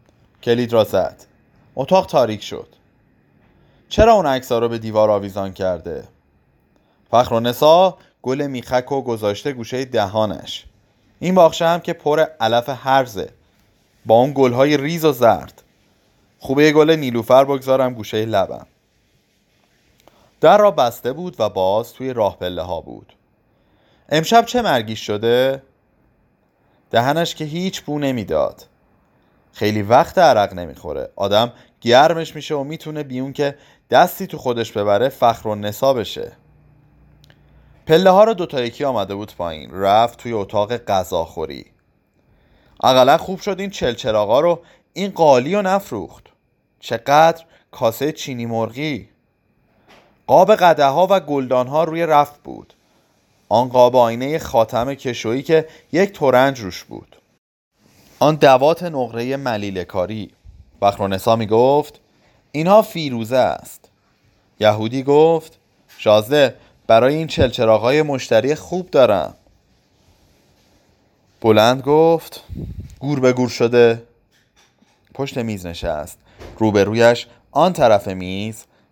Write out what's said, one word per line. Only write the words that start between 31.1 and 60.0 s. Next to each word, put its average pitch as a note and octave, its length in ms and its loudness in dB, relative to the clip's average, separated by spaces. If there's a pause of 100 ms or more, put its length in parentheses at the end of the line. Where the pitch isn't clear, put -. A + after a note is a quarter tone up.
آدم G#2 360 0 (280)
گرمش D#3 540 2
می‌شه D3+ 200 -10
و C#3 100 -6
می‌تونه D#3 380 -12
بیون C3 300 -10
که C#3+ 260 -4 (320)
دستی F3+ 360 2
تو D#3+ 120 -12
خودش A#2 340 -4
ببره G#2 360 0
فخر A#2 400 -2
و G#2+ 60 -4
نسا G#2 400 -2
بشه. - 380 -10 (1500)
پله F#3 240 4
ها F#3+ 140 6
رو A3+ 100 2
دو F3+ 120 -6
تا C#3 140 -6
یکی A#2+ 240 -6
آمده G#2 300 -4
بود G#2 240 -12
پایین. D#2 340 -10
رفت G2+ 460 2
توی A#2+ 140 -10
اتاق G#2 440 -2
غذاخوری. E2+ 920 -6 (1160)
اقلاً B2+ 340 6
خوب F#3 220 -12
شد F#3+ 200 -6
این G3 100 -8
چلچراغا A2+ 680 -2
رو، E3 200 0 (320)
این F#3+ 180 -8
قالی D3 440 2
رو G#3 80 -2
نفروخت. F#3+ 640 -6 (540)
چقدر D3+ 640 0 (260)
کاسه C3 420 -4
چینی B2 340 -10
مرغی. A#2 640 -6 (1160)
قاب F3+ 280 4
قده‌ها D#3 560 2
و F#3+ 100 2
گلدان‌ها C#3 640 -2
روی E3 220 -4
رف D3 320 2
بود. A#1+ 360 -20 (720)
آن B2 200 0
قاب B2 280 4
آینه B2 420 0
خاتم B2 560 -2
کشویی A#2+ 480 -6
که D#3+ 260 0 (240)
یک F#3+ 260 -2
ترنج C3 420 2
روش F#2 240 -14
بود. - 320 -20 (1000)
آن D3+ 160 2
دوات D3 480 4
نقره B2+ 540 -8
ملیله G2+ 480 -6
کاری. G2 500 -8 (460)